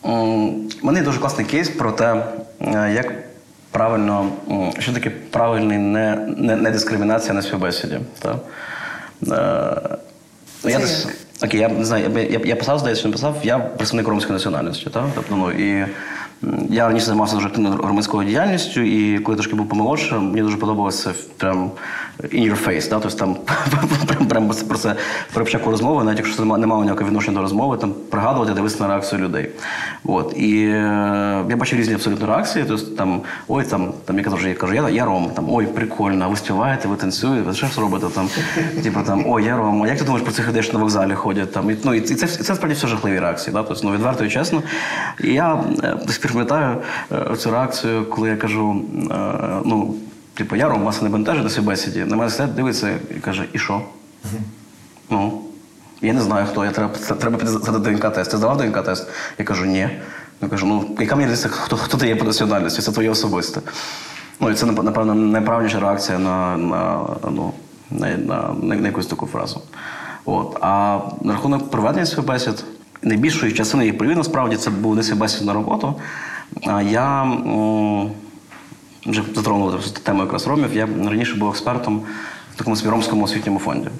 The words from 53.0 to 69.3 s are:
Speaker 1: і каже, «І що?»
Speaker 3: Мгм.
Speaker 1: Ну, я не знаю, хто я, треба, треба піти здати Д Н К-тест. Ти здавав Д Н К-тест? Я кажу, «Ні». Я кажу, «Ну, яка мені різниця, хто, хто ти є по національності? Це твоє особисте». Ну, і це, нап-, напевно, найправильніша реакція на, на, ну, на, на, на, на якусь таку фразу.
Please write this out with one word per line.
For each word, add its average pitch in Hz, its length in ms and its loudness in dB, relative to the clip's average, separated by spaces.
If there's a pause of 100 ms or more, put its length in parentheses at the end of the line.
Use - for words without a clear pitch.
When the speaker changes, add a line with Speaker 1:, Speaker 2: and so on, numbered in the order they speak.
Speaker 1:
і - 40 -8
каже, 95 320 -4
«І - 60 -4
що?» - 160 -2
Speaker 3:
Мгм. 107 680 -8 (680)
Speaker 1:
Ну, 104 300 0 (640)
я 110 100 2
не 131 80 4
знаю, 101 300 2
хто 101 140 0
я, 101 60 0
треба, 104 220 -2 (280)
треба 117 180 0
піти 113 120 0
здати 110 280 0
Д 107 120 2
Н 104 80 2
К-тест. 104 320 0
Ти 113 60 0
здавав 113 220 4
Д 135 60 2
Н 107 80 0
К-тест? 95 360 -2 (300)
Я 101 60 -2
кажу, 95 200 -2
«Ні». 95 240 2 (540)
Я 90 60 -4
кажу, 98 180 0
«Ну, 104 180 2 (160)
яка 117 160 2
мені 139 160 2
різниця, 117 160 0
хто, - 280 -2
хто - 220 -2
ти 123 100 2
є 113 80 2
по 113 80 0
національності? 104 580 0
Це 107 100 -2
твоє 110 180 2
особисте». 95 500 0 (800)
Ну, 117 100 2
і 104 40 2
це, 117 120 2
нап-, 110 160 2
напевно, 110 320 2
найправильніша 110 640 4
реакція 98 380 2
на, 92 380 2
на, 87 440 0 (300)
ну, - 220 -2 (380)
на, - 260 -2
на, - 340 -2 (120)
на, - 120 0
на 104 120 0
якусь 92 200 -2
таку - 200 -6
фразу. - 340 -6 (640)